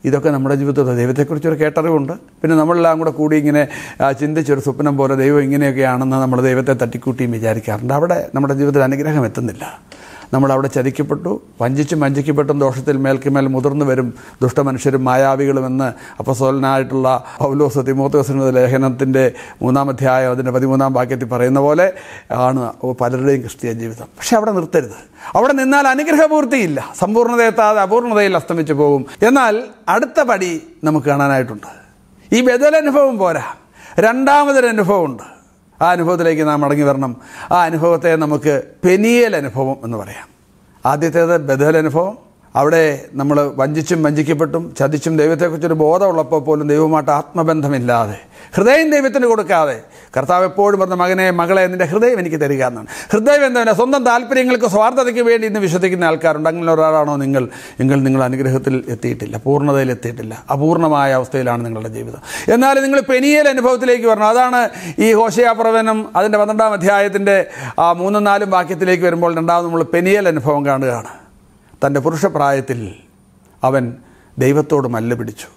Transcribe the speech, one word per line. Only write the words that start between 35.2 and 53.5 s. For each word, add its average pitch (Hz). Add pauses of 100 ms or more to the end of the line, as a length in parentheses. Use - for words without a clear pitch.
ആ 160
അനുഭവത്തിലേക്ക് 170
നാം 147
മടങ്ങി 147
വരണം. 135 (380)
ആ 175
അനുഭവത്തെ 165
നമുക്ക് 151 (260)
പെനിയേൽ 220
അനുഭവം 135
എന്ന് 117
പറയാം. 101 (580)
ആദ്യത്തേത് 165
ബഥേൽ 143
അനുഭവം. 156 (420)
അവിടെ 156 (320)
നമ്മൾ 143 (180)
വഞ്ചിച്ചും 151
വഞ്ചിക്കപ്പെട്ടും 151 (120)
ചതിച്ചും 147
ദൈവത്തെക്കുറിച്ചൊരു 160
ബോധമുള്ളപ്പോൾ 165
പോലും 151
ദൈവവുമായിട്ട് 156
ആത്മബന്ധമില്ലാതെ, 139 (360)
ഹൃദയം 269
ദൈവത്തിന് 269
കൊടുക്കാതെ, 165 (340)
കർത്താവ് 180
എപ്പോഴും 202
പറഞ്ഞ, 185
"മകനെ, 185
മകളെ, 175
നിൻ്റെ 180
ഹൃദയം 220
എനിക്ക് 165
തരിക" 139
എന്നാണ്. 117 (200)
ഹൃദയം 277
എന്താണ്? 240